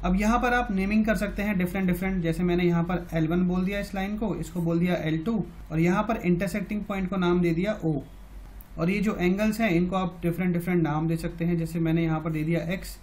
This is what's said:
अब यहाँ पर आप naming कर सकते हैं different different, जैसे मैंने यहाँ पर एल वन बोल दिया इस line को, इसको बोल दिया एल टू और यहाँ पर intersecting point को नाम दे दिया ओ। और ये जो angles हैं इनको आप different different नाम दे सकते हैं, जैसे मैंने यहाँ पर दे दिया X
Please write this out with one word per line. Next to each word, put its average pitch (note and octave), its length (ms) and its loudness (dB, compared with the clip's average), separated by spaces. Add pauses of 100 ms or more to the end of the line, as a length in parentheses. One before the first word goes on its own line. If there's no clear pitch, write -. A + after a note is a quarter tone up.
अब F#3 120 4
यहाँ G#3+ 220 4
पर A#3+ 160 2
आप A#3+ 180 0
naming G#3+ 320 2
कर G#3+ 120 2
सकते G3+ 260 -2
हैं G#3 160 0
different F3+ 280 0
different, F#3 360 0
जैसे E3 200 0
मैंने F3 220 2
यहाँ E3+ 200 4
पर F3 300 -4
एल D#3+ 140 2
वन F3+ 200 2
बोल F3+ 160 0
दिया G3+ 160 -2
इस G3 140 -8
line G3 240 -4
को, G#3 180 -2
इसको E3 260 -6
बोल E3+ 160 2
दिया F3+ 180 2
एल D#3+ 280 0
टू A3 200 0 (260)
और D#3+ 100 0
यहाँ F#3 220 4
पर A3 160 0
intersecting F#3+ 680 0
point F#3+ 260 -4
को G3 80 -2
नाम F3 220 4
दे E3+ 120 2
दिया G3 320 0
ओ। D#3+ 100 0 (840)
और E3 120 0
ये G3+ 100 2
जो G#3 160 0
angles G#3 440 2
हैं A3 100 2
इनको F3 260 2
आप F#3 260 -2
different F3 300 0
different F3 300 2
नाम D#3 260 0
दे E3 100 2
सकते E3+ 260 -4
हैं, F3 140 2
जैसे E3 220 -2
मैंने E3 240 2
यहाँ D#3+ 160 0
पर D#3+ 100 -4
दे D#3 120 -2
दिया E3+ 180 0 (120)
X - 300 -8